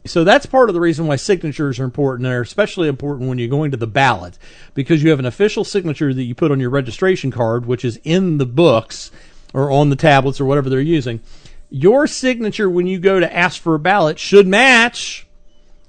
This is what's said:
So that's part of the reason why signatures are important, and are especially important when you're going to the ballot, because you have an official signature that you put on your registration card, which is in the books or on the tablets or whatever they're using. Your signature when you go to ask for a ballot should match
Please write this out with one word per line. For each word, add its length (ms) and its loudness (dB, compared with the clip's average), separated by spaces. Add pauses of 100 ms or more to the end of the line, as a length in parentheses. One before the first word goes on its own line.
So 180 0
that's 220 4
part 240 2
of 40 -4
the 60 -2
reason 260 0
why 120 0
signatures 640 -4
are 40 -4
important, 420 -4
and 100 -2
are 60 -2
especially 460 -2
important 420 -6
when 80 -4
you're 120 -4
going 220 -2
to 60 -6
the 100 -6
ballot, 500 0 (360)
because 300 0
you 60 4
have 100 2
an 60 -4
official 380 -2
signature 500 -2
that 100 -4
you 100 -6
put 180 0
on 80 0
your 100 -2
registration 600 -2
card, 360 -2
which 180 -4
is 200 -4
in 340 0
the 80 0
books 640 0 (420)
or 160 -2
on 200 4
the 60 2
tablets 440 2
or 60 -2
whatever 240 0
they're 120 0
using. 380 -2 (500)
Your 380 4
signature 600 -2
when 180 0
you 120 -2
go 200 2
to 160 -2
ask 260 -2
for 140 0
a 40 -2
ballot 400 2
should 280 6
match 800 2 (640)